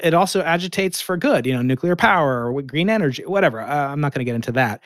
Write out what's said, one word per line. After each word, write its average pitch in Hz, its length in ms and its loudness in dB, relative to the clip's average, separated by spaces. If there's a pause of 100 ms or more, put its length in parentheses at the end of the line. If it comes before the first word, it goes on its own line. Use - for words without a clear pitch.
it 165 80 4
also 185 280 2
agitates 175 600 -2
for 185 160 -4
good, 170 280 2
you 131 60 0
know, 127 100 0
nuclear 131 360 0
power 147 480 2
or 120 60 -2
w-, 139 140 -4
green 156 240 0
energy, 175 360 0
whatever. 170 340 0
Uh, 143 320 -2
I'm 143 80 -4
not 143 140 0
gonna 131 100 -4
get 120 120 -2
into 117 180 -4
that. 120 320 0